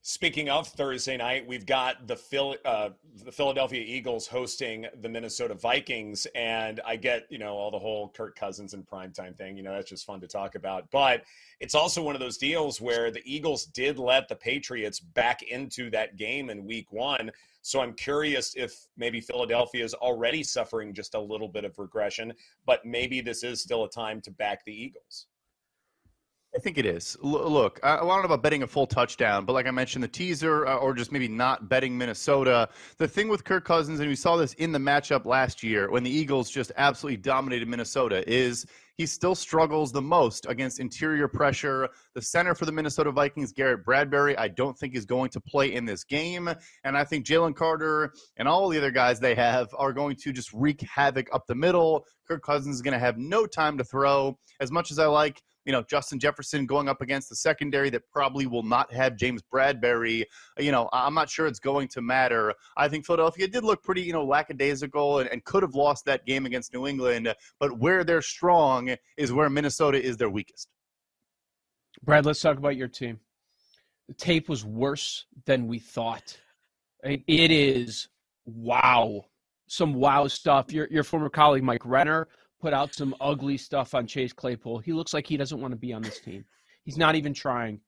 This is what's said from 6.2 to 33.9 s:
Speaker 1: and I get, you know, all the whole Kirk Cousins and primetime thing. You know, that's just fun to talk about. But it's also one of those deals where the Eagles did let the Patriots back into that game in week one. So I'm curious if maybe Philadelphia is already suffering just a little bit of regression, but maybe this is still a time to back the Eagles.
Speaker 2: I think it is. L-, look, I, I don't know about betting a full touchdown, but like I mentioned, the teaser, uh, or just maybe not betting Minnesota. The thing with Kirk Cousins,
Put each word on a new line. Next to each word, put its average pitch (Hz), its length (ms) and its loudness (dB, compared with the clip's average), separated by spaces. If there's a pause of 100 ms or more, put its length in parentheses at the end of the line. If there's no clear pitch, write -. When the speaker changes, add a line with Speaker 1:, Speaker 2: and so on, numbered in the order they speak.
Speaker 1:
and 113 500 -4
I 113 100 -4
get, 117 360 -2
you 131 80 -14
know, 104 140 -8
all 101 180 -6
the 104 80 -6
whole 104 300 -6
Kirk - 260 -14
Cousins 98 400 -10
and 92 100 -16
primetime 92 500 -14
thing. 98 220 -14
You 98 60 -14
know, 98 100 -8
that's 98 160 -8
just 95 160 -16
fun 98 160 -14
to 90 60 -16
talk 98 260 -8
about. 95 380 -8
But 135 320 2 (360)
it's 135 140 -8
also 170 300 2
one 147 100 -2
of 135 80 -6
those 123 160 -8
deals 147 420 -2
where 117 300 0
the 113 160 -10
Eagles 147 400 -4
did 135 320 -2
let 131 300 2
the - 80 -8
Patriots 123 640 -6
back 117 420 -2
into 123 480 -10
that 107 280 -2
game 120 340 -6
in 101 160 -12
week 113 240 -10
one. 117 400 -4 (320)
So 135 180 -2
I'm 120 120 -4
curious 143 640 -2
if 123 200 -8 (200)
maybe 117 260 -6
Philadelphia 120 600 -2
is 113 120 -6
already 123 480 -2
suffering 110 500 -4
just 101 220 -12
a 110 40 -2
little 107 280 -8
bit 104 180 -8
of 95 140 -12
regression, 104 520 -6 (360)
but 120 180 2
maybe 123 360 -4
this 117 220 -6
is 120 160 -6
still 113 260 -2
a - 40 -10
time 110 320 -8
to - 80 -18
back 101 360 -6
the 110 60 -14
Eagles. - 540 -16 (1300)
Speaker 2:
I - 40 -2
think 170 200 -4
it 123 80 0
is. 85 360 -4
L-, 147 300 -2
look, 127 320 2
I, 147 120 4
I - 20 -2
don't 170 100 -2
know 190 140 2
about 160 200 2
betting 147 220 0
a 123 40 -6
full 135 200 0
touchdown, 110 560 0
but 95 80 -2
like 127 160 0
I 131 40 -2
mentioned, 127 300 -2
the 117 60 -4
teaser, 156 580 0
uh, 131 120 0
or 135 160 0
just 120 180 -4
maybe 131 160 -2
not 117 400 0
betting 131 300 2
Minnesota. 123 720 4 (280)
The 160 120 0
thing 208 180 -2
with 208 160 0
Kirk 185 220 0
Cousins, 160 340 2